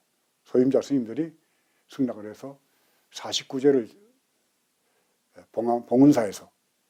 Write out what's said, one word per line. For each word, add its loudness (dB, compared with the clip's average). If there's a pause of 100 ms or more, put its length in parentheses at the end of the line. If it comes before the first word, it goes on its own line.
(440)
소임자 2
스님들이 -6 (520)
승낙을 -6
해서 -20 (560)
사십구 -8
제를 4 (1600)
봉화-, -4
봉은사에서 2 (400)